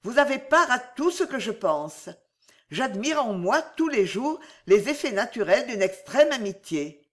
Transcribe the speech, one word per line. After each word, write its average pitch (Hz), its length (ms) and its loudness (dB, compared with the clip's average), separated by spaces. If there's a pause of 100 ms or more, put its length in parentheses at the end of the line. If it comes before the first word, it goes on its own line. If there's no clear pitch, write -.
Vous 240 160 0
avez 277 180 2
part 311 320 2
à 247 100 2
tout 294 300 -2
ce 349 140 -2
que 269 160 -4
je 208 120 -4
pense. 156 580 -4 (600)
J'admire 247 560 -2
en 214 60 -4
moi 196 300 0 (160)
tous 320 100 2
les 226 180 2
jours 240 340 -4 (280)
les 208 220 6
effets 285 240 -2
naturels 208 540 0
d'une 214 140 -4
extrême 269 520 2
amitié. 165 800 -6